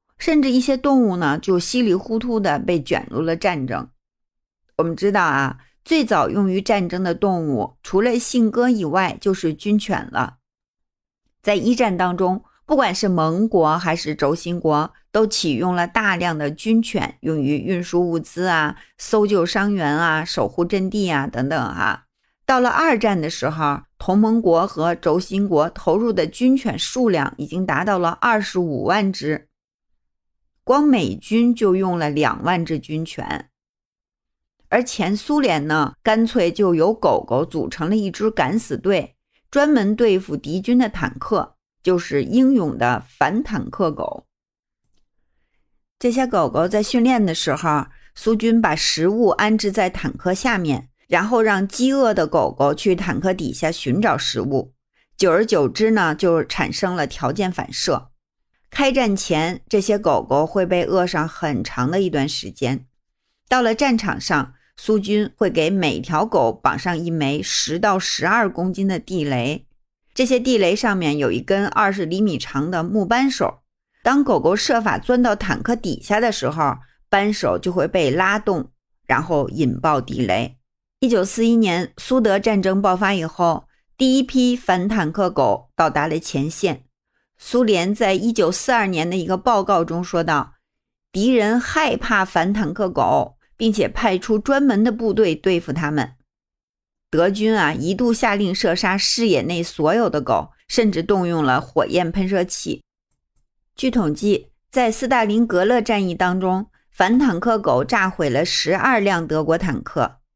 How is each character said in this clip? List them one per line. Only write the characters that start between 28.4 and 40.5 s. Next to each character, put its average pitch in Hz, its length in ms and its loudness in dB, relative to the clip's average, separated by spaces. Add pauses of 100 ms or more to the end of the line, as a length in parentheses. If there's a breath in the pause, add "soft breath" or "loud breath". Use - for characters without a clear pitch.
十 196 160 -6
五 147 280 -2
万 196 280 0
只， 151 360 -6 (1120)
光 277 200 4
美 190 320 2
军 233 380 2
就 202 220 2
用 180 240 0
了 151 100 0
两 143 340 0
万 170 220 0
只 156 140 -4
军 156 260 -8
犬。 - 440 -10 (1200)
而 240 140 2
前 202 320 -2
苏 294 240 -2
联 160 280 2
呢， 156 340 0
干 220 240 2
脆 175 260 2
就 185 220 2
由 165 180 4
狗 165 320 0
狗 135 220 -2
组 165 240 -6
成 160 180 -6
了 202 80 0
一 202 140 0
支 214 220 -2
敢 175 260 0
死 185 180 -4
队， 185 400 -2 (360)
专 285 180 4
门 214 260 2
对 214 240 2
付 - 160 -8
敌 170 240 -6